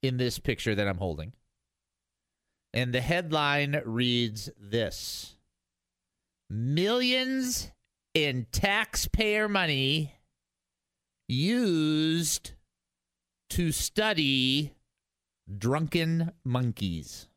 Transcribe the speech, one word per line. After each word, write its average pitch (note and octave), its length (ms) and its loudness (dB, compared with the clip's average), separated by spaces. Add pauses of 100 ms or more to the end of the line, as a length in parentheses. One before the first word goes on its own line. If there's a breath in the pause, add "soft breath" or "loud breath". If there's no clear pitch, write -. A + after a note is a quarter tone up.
in B2+ 140 0
this B2 200 0
picture A2+ 360 -2
that G2+ 120 0
I'm F#2+ 120 -2
holding. E2+ 340 -6 (1400)
And B2 200 0
the B2+ 80 2
headline D3 840 0
reads A#2+ 640 0 (100)
this: - 760 -6 (1120)
"Millions B3 1200 0 (420)
in C3+ 400 0
taxpayer G#3+ 960 0
money D3+ 680 2 (1120)
used D#3+ 1200 2 (1000)
to E3+ 220 0
study C#3+ 1000 0 (840)
drunken E3 760 0 (120)
monkeys." A2+ 920 -4